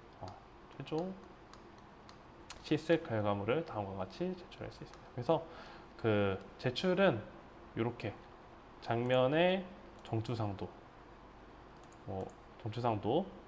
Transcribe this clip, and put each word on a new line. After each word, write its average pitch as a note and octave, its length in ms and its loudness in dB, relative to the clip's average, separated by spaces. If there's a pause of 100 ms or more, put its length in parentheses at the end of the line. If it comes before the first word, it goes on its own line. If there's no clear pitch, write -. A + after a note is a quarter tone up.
(220)
어, F#2+ 40 -10 (520)
최종 E3 360 -2 (1500)
실습 D#3+ 420 2
결과물을 G#2+ 600 2
다음과 G2 300 -4
같이 F3 400 -4
제출할 - 360 -10
수 - 120 -14
있습니다. - 300 -16
그래서 D3+ 320 2 (520)
그 G2+ 420 4 (180)
제출은 F3 640 4 (560)
요렇게 A#2 360 0 (680)
장면의 B2+ 840 4 (380)
정투상도, G#2+ 680 -2 (1400)
뭐 F#2+ 220 -4 (340)
정투상도 A#2 640 2 (220)